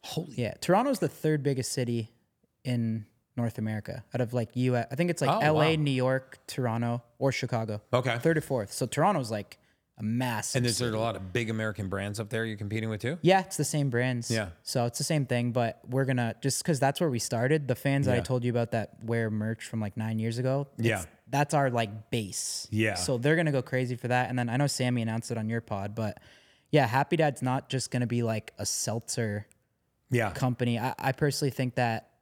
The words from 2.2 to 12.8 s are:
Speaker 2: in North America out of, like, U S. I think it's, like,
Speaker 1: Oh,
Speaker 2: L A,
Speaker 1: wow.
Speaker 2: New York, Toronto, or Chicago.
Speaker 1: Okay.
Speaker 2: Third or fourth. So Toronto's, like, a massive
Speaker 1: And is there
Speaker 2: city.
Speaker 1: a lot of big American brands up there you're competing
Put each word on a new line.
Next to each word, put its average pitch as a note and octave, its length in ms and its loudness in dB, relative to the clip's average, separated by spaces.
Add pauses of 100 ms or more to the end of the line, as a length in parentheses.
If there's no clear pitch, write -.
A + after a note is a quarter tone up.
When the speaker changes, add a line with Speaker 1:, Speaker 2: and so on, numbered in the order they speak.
Speaker 2:
in A2+ 420 -2 (300)
North A#2 240 -4
America A2 440 -6 (120)
out B2 60 0
of, A#2+ 120 -2
like, A#2+ 220 -2
U B2+ 200 2
S. A#2+ 160 0
I - 40 -8
think F3 160 0
it's, E3 100 -2
like, C#3 80 2
Speaker 1:
Oh, D3 100 4
Speaker 2:
L D#3 220 4
A, D#3+ 160 4
Speaker 1:
wow. D#3 60 2
Speaker 2:
New C#3+ 80 2
York, C3 560 0
Toronto, A#2 560 -2 (160)
or C#3 120 2
Chicago. A2+ 480 -2 (140)
Speaker 1:
Okay. A#2+ 240 2
Speaker 2:
Third D#3+ 220 4
or - 20 -4
fourth. A#2 300 -2
So - 160 -2
Toronto's, D3+ 420 2
like, G#2 300 -6 (400)
a G#2 40 -6
massive A#2 560 0
Speaker 1:
And A#2+ 80 2
is G#2+ 100 2
there A#2+ 120 0
Speaker 2:
city. G#2+ 80 -2
Speaker 1:
a A2 40 0
lot A2+ 140 0
of F#2+ 180 -10
big A#2 160 0
American A2 400 -2
brands G2+ 300 -4
up G#2+ 100 -6
there A2+ 160 -2
you're A2 120 -4
competing G#2+ 300 -4